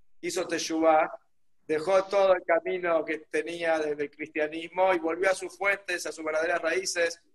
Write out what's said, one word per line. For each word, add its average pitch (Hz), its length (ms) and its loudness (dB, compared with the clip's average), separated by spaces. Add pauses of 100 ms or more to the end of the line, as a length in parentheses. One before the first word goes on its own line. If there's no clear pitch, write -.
(200)
hizo 170 280 -4
teshuvá, 160 680 2 (480)
dejó 185 420 2
todo 196 280 4
el 180 80 -4
camino 170 600 0
que 160 140 -4 (120)
tenía 165 480 -2
desde 151 240 -4
el 143 80 -6
cristianismo 165 840 -2
y 175 40 0
volvió 170 320 0
a 185 40 2
sus 180 220 -10
fuentes, 190 500 -2
a 156 40 -6
sus 160 140 -12
verdaderas 160 360 0
raíces. 170 600 -2 (120)